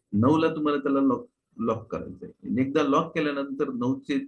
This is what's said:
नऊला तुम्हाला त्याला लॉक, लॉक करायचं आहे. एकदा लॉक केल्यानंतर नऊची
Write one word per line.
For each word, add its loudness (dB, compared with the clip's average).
नऊला 4
तुम्हाला 0
त्याला 2
लॉक, 2
लॉक -2
करायचं -10
आहे. -4
एकदा 2
लॉक 2
केल्यानंतर -2
नऊची -2